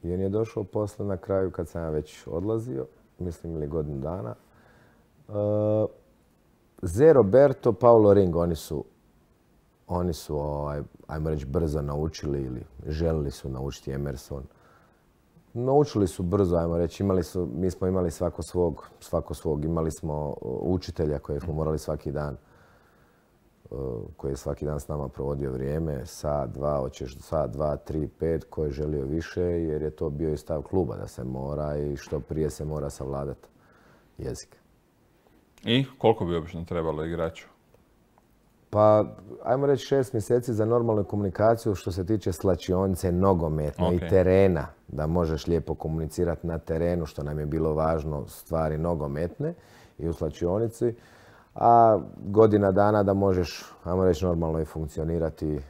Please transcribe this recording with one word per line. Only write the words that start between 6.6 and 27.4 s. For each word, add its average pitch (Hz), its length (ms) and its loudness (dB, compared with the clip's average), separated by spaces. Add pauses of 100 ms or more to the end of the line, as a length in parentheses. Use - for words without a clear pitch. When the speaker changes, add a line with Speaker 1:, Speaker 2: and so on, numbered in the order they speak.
Speaker 1:
Ze 123 300 6
Roberto, 127 600 6
Paulo 110 420 10
Ring, 92 220 4
oni 85 180 2
su... 78 300 -6 (1040)
Oni 87 240 0
su, 76 260 -6
ovaj, 73 440 -4 (240)
ajmo 78 240 -4
reći, 71 160 -4
brzo 76 360 -2
naučili 73 600 -4
ili 64 200 -8 (240)
želili 78 440 -2
su - 180 -12
naučiti 67 440 -8
Emerson. 69 500 -8 (1120)
Naučili 131 520 4
su 87 160 -4
brzo, 90 340 4
ajmo 85 220 2
reći, 85 240 -2
imali 95 200 2
su, 87 320 -4
mi 90 160 0
smo 92 160 -4
imali 92 240 0
svako 85 320 -4
svog, 87 440 -2 (140)
svako 78 340 -4
svog. 76 300 -2
Imali 80 260 0
smo, 76 420 -6
e, - 100 -8
učitelja 78 760 -2
kojeg 71 240 -6
smo 85 100 -6
morali 78 260 -2
svaki 76 340 -6
dan, 71 220 -6
e, - 40 -16 (1800)
koji 69 160 -6
je 69 40 -6
svaki 73 280 -6
dan 73 160 -4
s - 80 -16
nama 73 200 -6
provodio 67 440 -6
vrijeme, 69 540 -4
sat, 71 440 -4
dva, 71 280 -2
hoćeš 65 400 -8
sat, 73 320 -4